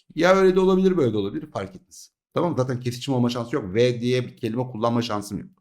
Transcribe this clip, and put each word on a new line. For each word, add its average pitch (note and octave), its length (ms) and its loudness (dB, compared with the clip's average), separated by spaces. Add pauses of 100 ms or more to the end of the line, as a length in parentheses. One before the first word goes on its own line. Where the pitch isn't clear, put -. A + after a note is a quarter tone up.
(160)
Ya F3 200 4
öyle F#3+ 200 4
de F#3+ 40 4
olabilir, F#3 380 4
böyle B2 160 2
de G#2+ 40 0
olabilir, G2 340 -6
fark F#2+ 240 -8
etmez. - 360 -20 (220)
Tamam E3 180 0
mı? D3 60 -4
Zaten B2+ 220 -2
kesişim B2 340 -6
olma B2 160 2
şansı A#2+ 260 -6
yok. G#2 180 -4
V A#2 280 2
diye B2 260 0
bir - 100 -18
kelime A#2 260 -4
kullanma A#2 380 -2
şansım G2+ 380 -6
yok. - 100 -16 (120)